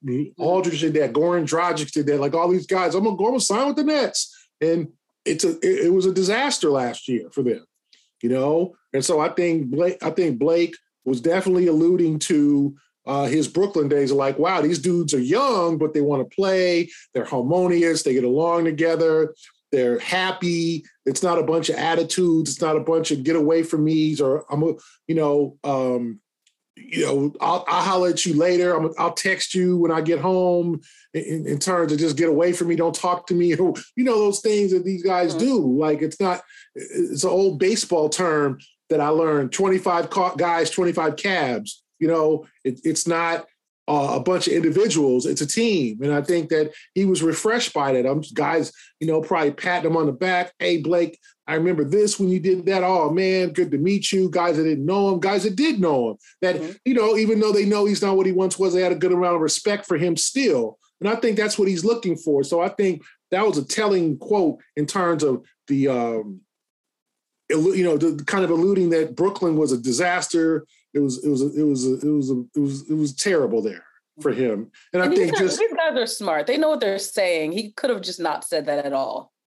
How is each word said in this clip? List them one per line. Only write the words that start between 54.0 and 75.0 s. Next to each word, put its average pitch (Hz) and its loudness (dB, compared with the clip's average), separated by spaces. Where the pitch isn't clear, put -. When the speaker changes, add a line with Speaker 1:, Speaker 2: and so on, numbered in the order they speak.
Speaker 2:
you." 185 2
Guys 170 0
that 160 2
didn't 147 0
know 196 2
him, 175 -2
guys 196 0
that 202 -2
did 285 0
know 131 2
him, 101 -10
that, 180 2
Speaker 1:
Mm-hmm. 160 -6
Speaker 2:
you 254 2
know, 220 2
even 220 2
though 214 2
they 196 2
know 208 2
he's 208 0
not 196 2
what 190 4
he 190 0
once 185 0
was, 185 0
they 180 2
had 180 2
a - -6
good 175 0
amount 175 2
of 160 0
respect 196 -2
for 170 -2
him 170 0
still. 147 -2
And 196 -2
I 233 0
think 233 0
that's 208 -2
what 196 2
he's 175 -2
looking 208 0
for. 143 0
So 170 0
I 185 0
think 185 -2
that 196 2
was 185 2
a 139 -2
telling 185 0
quote 180 0
in 151 -2
terms 170 0
of 127 0
the, 139 2
um, 113 -2
illu-, 160 2
you 185 2
know, 160 2
the, 160 0
the 147 -8
kind 190 -2
of 170 0
alluding 175 2
that 156 0
Brooklyn 180 0
was 147 2
a 127 0
disaster. 160 0
It 143 0
was, 131 -2
it 151 0
was, 131 2
a, 139 0
it 151 2
was, 131 0
a, 131 2
it 151 0
was, 139 0
a, 123 -2
it 151 -2
was, 139 -4
it 156 -4
was 147 -2
terrible 127 0
there 98 -6
for 147 0
him. 110 -4
And 180 0